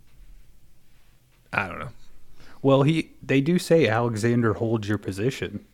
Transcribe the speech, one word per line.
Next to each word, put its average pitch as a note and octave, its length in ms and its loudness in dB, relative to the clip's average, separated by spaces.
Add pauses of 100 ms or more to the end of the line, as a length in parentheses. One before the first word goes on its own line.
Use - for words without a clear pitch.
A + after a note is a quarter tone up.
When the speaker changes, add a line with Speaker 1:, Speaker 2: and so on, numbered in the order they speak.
(1500)
Speaker 1:
I G2 160 -2
don't D#2+ 120 -10
know. - 100 -10 (720)
Speaker 2:
Well, C3+ 200 6
he, D#3+ 280 0 (120)
they C3+ 200 2
do F3 160 2
say E3 280 4
Alexander A#2 680 2
holds A2 340 -2
your G#2+ 80 2
position. G2+ 760 -6